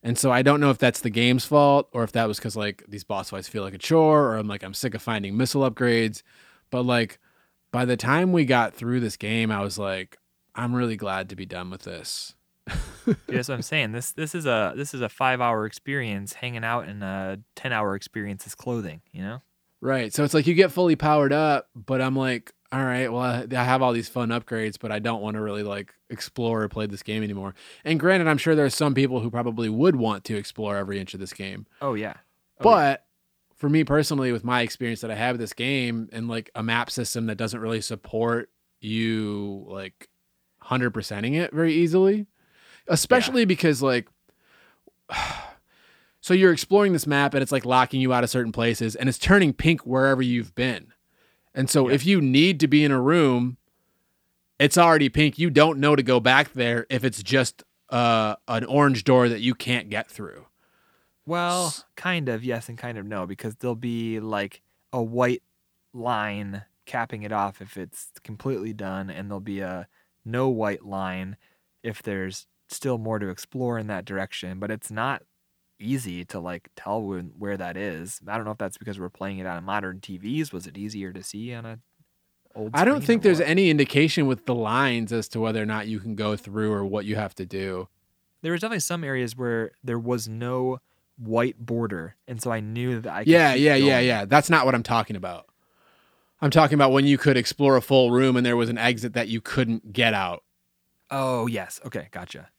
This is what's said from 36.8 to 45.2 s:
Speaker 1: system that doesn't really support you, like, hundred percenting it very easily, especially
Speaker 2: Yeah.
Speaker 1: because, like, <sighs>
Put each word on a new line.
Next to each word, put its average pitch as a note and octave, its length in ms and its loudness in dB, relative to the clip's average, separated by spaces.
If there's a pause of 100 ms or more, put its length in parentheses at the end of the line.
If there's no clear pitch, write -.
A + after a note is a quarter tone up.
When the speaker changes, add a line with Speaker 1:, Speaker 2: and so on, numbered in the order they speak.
Speaker 1:
system A#2 360 -6
that G#2+ 100 -4
doesn't A2+ 240 -6
really A2 200 -4
support A#2 720 -4 (300)
you, G#2+ 880 -4
like, F#2+ 400 -14 (520)
hundred B2 320 -2
percenting A2 420 -6
it E3 180 -2
very D#3+ 220 2
easily, F#3+ 520 4 (640)
especially B3 540 2
Speaker 2:
Yeah. A3 40 4
Speaker 1:
because, D#3 360 2
like, B2+ 260 0 (1000)
<sighs> - 60 -10 (1080)